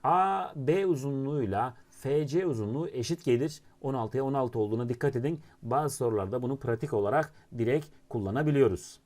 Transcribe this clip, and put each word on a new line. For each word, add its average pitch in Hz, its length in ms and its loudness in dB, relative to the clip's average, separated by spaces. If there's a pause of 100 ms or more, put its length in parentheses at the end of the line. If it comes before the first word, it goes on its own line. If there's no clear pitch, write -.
A 185 520 2
B 156 300 2
uzunluğuyla 135 880 0 (160)
F 147 380 -2
C 170 180 0
uzunluğu 123 420 -2
eşit 127 380 -4
gelir. 131 360 2 (200)
On 135 120 -4
altıya 123 300 -2
on 135 100 0
altı 123 260 0
olduğuna 113 300 0
dikkat 123 260 0
edin. 147 260 -2 (200)
Bazı 139 340 -2
sorularda 110 460 0
bunu 127 160 -2
pratik 117 360 -2
olarak 107 400 2 (240)
direkt 127 300 0 (220)
kullanabiliyoruz. 123 960 2